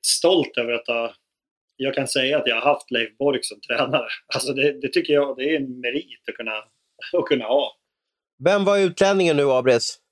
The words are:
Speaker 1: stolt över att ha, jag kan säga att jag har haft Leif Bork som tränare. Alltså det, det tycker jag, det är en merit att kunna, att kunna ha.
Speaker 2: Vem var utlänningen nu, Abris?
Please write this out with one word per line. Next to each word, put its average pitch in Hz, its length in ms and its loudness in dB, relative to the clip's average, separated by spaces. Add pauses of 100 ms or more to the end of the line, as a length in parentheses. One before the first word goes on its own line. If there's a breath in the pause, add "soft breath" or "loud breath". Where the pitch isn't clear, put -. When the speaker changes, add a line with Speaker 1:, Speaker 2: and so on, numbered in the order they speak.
Speaker 1:
stolt 170 500 2
över 120 160 -2
att 117 140 -6
ha, 117 260 -4 (640)
jag 135 180 -4
kan 135 140 -2
säga 139 300 0
att 107 100 -4
jag 117 60 2
har 113 80 -4 (120)
haft - 160 -10
Leif 117 260 -2
Bork 139 280 -2
som 104 160 -10
tränare. 123 460 -2 (280)
Alltså 131 180 -4
det, 139 280 0
det 139 80 -4
tycker 160 260 0
jag, 139 220 2
det 135 140 -2
är 160 60 0
en 127 240 -6
merit 123 480 -8
att 110 60 -6
kunna, 113 180 -10 (600)
att - 140 2
kunna 123 180 0
ha. 127 280 0 (720)
Speaker 2:
Vem 196 200 2
var 202 140 4
utlänningen 190 580 2
nu, 143 140 4
Abris? 127 480 2 (140)